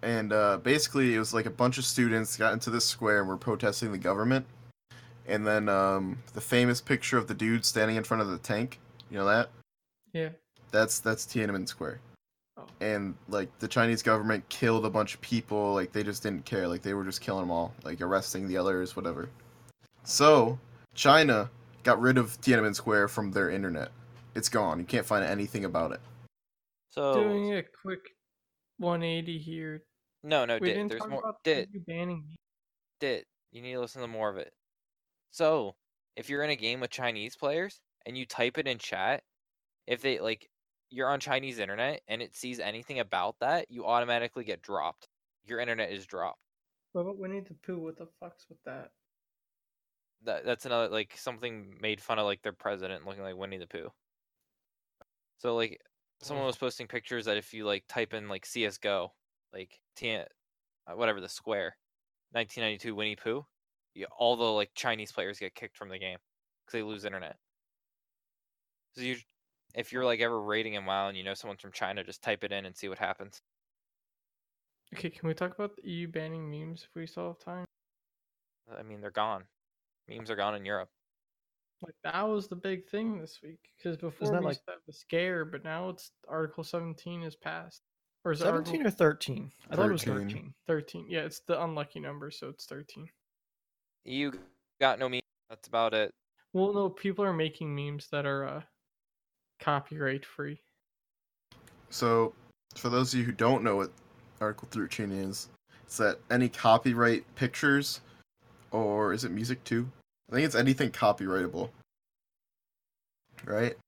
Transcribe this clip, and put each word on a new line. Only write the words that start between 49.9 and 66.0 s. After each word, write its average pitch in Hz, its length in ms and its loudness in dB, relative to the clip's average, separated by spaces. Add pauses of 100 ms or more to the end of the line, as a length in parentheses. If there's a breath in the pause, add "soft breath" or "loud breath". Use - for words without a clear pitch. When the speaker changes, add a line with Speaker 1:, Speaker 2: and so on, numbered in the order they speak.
Speaker 3:
That, 113 200 -4
that's 120 220 -4
another, 117 220 0
like, 104 280 -4
something 110 640 -10
made 107 200 -2
fun 110 180 -2
of, 107 80 2
like, 101 160 -2
their 104 100 -6
president 92 540 -6
looking 98 160 -12
like 95 140 -10
Winnie 98 220 -10
the 87 100 -12
Pooh. - 220 -12 (1500)
So, 120 180 -2
like, 113 240 -2 (400)
someone 139 240 -6
Speaker 1:
Oh. 131 40 0
Speaker 3:
was 123 100 -4
posting 123 280 -4
pictures 117 380 -6
that 104 140 0
if - 160 -10
you, 107 100 -10
like, 101 240 -2
type 117 240 -4
in, 104 160 -10
like, 98 160 -8
C 113 220 -2
S 98 100 -4
go, 95 380 -2 (400)
like, 92 260 -16 (160)
T-, 113 200 -4
uh, 90 80 -6 (680)
whatever, 107 260 0
the 92 80 -12
square, 101 480 -6 (560)
nineteen 117 300 -4
ninety-two 107 320 -4
Winnie 107 220 -4
Pooh, 127 300 -4 (480)
you, 95 120 -10 (100)
all 120 200 4
the, 117 80 0
like, 107 300 0
Chinese 110 360 -4
players 98 280 -6
get 95 160 -10
kicked - 220 -16
from 101 120 -14
the 92 100 -12
game 92 200 -10 (480)